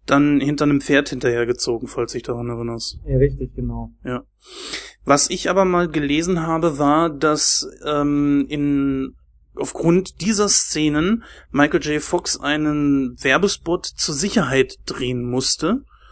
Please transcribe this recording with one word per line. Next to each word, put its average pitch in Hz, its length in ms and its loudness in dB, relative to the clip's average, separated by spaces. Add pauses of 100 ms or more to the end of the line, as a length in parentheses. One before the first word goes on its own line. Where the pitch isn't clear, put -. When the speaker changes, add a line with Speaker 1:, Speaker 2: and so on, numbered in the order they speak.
Speaker 1:
dann 143 340 4
hinter 147 240 0
einem 143 160 4
Pferd 143 300 2
hinterhergezogen, 120 760 -2
falls 117 260 -6
du - 40 -10
dich 117 80 -8
daran 120 240 -6
erinnerst. 117 580 -8
Speaker 2:
Ja, 135 120 2
richtig, 135 360 0
genau. 117 380 -8 (120)
Speaker 1:
Ja. 127 200 -8 (800)
Was - 260 4
ich - 180 -4
aber 190 160 4
mal 175 240 2
gelesen 156 560 0
habe, 160 340 0
war, 151 300 2
dass, 151 600 0 (180)
ähm, 143 600 2
in, 139 680 -2 (400)
aufgrund 170 680 0
dieser 208 260 2
Szenen 156 760 2 (300)
Michael 147 300 2
J. 147 200 -2
Fox - 380 -2
einen 147 840 0
Werbespot 170 640 0
zur - 280 -4
Sicherheit 135 720 0
drehen 123 420 -4
musste, 151 560 0 (280)